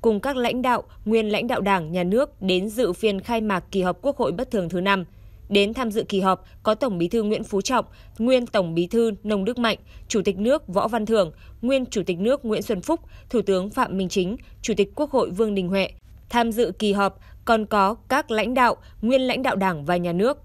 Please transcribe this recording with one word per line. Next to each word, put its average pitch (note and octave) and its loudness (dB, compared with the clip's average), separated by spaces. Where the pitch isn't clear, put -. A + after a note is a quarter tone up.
cùng G#3+ 2
các C4 -4
lãnh A#3+ -2
đạo, B3 0
nguyên G#3+ 2
lãnh G#3 -2
đạo A#3+ -2
Đảng, F#3 0
Nhà F3+ 0
nước A3+ 0
đến F#3+ 0
dự G#3+ 0
phiên G3+ 0
khai A3+ -2
mạc G3 -2
kỳ G3 0
họp F3+ 0
Quốc C4+ -2
hội A#3 0
bất F3 -6
thường F3+ -2
thứ F3+ -2
năm. F#3+ 2
Đến G3+ 4
tham A#3 -2
dự G#3+ -2
kỳ G3 0
họp F#3 2
có G#3+ 4
Tổng G#3+ -2
Bí E3+ 0
thư A3+ 0
Nguyễn G#3 -2
Phú G3 -2
Trọng, A#3+ 0
nguyên A#3+ 2
Tổng F3 0
Bí F3 2
thư A3+ 2
Nông G3+ -2
Đức A#3+ -4
Mạnh, A#3 0
Chủ G#3 0
tịch F#3+ 0
nước B3+ 0
Võ F#3+ 0
Văn G#3+ -2
Thưởng, G3 2
nguyên B3+ 0
Chủ A3 -4
tịch F3 -4
nước B3 0
Nguyễn G#3+ -2
Xuân G3+ -4
Phúc, E4 -2
Thủ G#3+ 0
tướng F#3+ 0
Phạm G#3+ -2
Minh F#3+ -2
Chính, G3 -2
Chủ - -4
tịch G3+ 2
Quốc D4 -2
hội A#3 2
Vương G#3 -2
Đình F#3 -2
Huệ. F#3+ 0
Tham A#3 2
dự G#3+ 0
kỳ G#3 0
họp G3 0
còn A3 2
có G3+ 2
các C#4+ 0
lãnh G#3+ -2
đạo, B3 4
nguyên C4 4
lãnh B3+ -2
đạo C4 0
Đảng F3+ -2
và F3 2
Nhà F3 -2
nước. A3+ 0